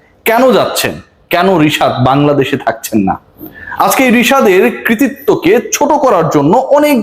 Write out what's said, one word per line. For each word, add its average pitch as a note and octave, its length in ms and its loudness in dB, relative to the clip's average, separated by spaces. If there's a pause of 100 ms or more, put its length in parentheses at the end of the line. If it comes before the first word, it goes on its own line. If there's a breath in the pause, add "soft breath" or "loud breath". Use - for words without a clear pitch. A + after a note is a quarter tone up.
(280 soft breath)
কেন A3+ 140 2 (140)
যাচ্ছেন, B2+ 380 -2 (380)
কেন F3 160 0 (160)
রিশাদ D3 280 0 (160)
বাংলাদেশে C#3 560 0
থাকছেন - 340 -4 (100)
না? - 60 -2 (720 loud breath)
আজকে G3 220 0
এই B3 120 2
রিশাদের A3+ 440 2 (240)
কৃতিত্বকে G#3+ 680 0 (240)
ছোট C#4+ 140 0 (140)
করার G3+ 300 2
জন্য D3 180 2 (240)
অনেক D4 260 2